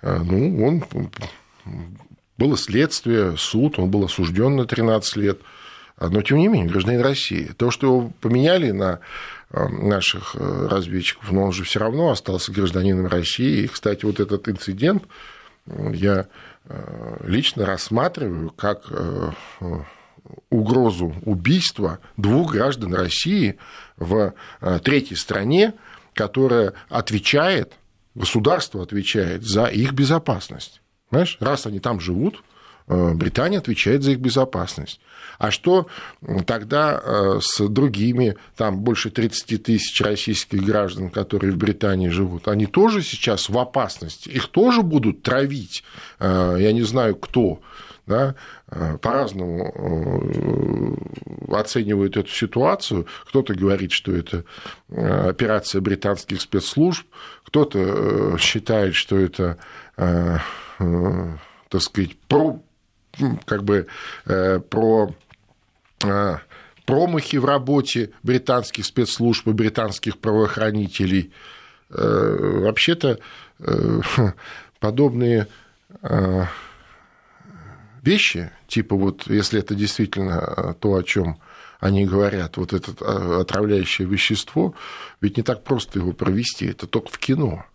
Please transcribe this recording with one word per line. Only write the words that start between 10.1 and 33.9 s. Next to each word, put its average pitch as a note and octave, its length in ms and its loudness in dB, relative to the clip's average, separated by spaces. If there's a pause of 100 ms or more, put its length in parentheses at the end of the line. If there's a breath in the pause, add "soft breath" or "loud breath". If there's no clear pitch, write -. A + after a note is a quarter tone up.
э, F#2 320 -2
разведчиков, F#2 600 -4
но G2 100 4
он G2 100 2
же F#2 120 -4
все - 160 -2
равно C#3 300 2
остался G2+ 420 -4
гражданином F#2 540 2
России. G2+ 580 0
И, - 40 -4
кстати, - 360 -2
вот G#2 160 0
этот G2 280 -2
инцидент, G#2+ 540 0 (640 loud breath)
м, G#2 260 -6
я, F#2+ 340 2 (380 loud breath)
э, - 520 -12 (100)
лично G#2 400 0
рассматриваю F#2+ 840 -2
как, - 400 -4
э, E2+ 400 -4 (300 loud breath)
э, F2 180 -6 (720 loud breath)
угрозу A2 600 2 (120)
убийства G2+ 720 0 (180 loud breath)
двух A#2+ 360 2
граждан A2+ 420 -2
России G2 640 0 (400 loud breath)
в, F#2+ 340 0 (280 loud breath)
э, F#2 220 0
третьей C3+ 340 0
стране, C#3+ 580 2 (400 loud breath)
которая A2+ 580 2 (160 loud breath)
отвечает, C#3 840 0 (420)
государство A2+ 680 0
отвечает F#2 640 -2
за G#2+ 220 2
их A#2+ 260 0
безопасность. C3+ 880 -2 (300)
Понимаешь, E3+ 300 2
раз C#3 260 -2
они G#2 140 -6
там A2 200 -2
живут, F2+ 420 -2 (460 loud breath)
э, F2 260 4
Британия D3 440 0
отвечает B2 440 0